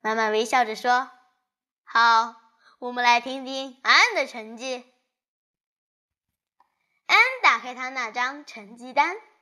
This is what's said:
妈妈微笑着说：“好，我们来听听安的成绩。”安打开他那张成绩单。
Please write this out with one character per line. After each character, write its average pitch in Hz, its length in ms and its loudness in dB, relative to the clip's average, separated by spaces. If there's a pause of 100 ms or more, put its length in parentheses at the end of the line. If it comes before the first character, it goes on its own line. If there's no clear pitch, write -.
妈 220 120 -2
妈 220 140 0
微 214 160 0
笑 247 220 2
着 220 100 -8
说 247 340 0 (760)
：“好， 233 500 2 (440)
我 247 120 -8
们 247 140 -4
来 240 160 6
听 262 240 -8
听 269 380 -10
安 370 320 4
的 285 120 0
成 226 300 -14
绩。” 247 340 -10 (2250)
安 359 100 4 (240)
打 262 180 4
开 247 140 -12
他 254 140 -10
那 254 240 -8
张 262 340 -6
成 214 300 -20
绩 240 160 -18
单。 311 240 0 (260)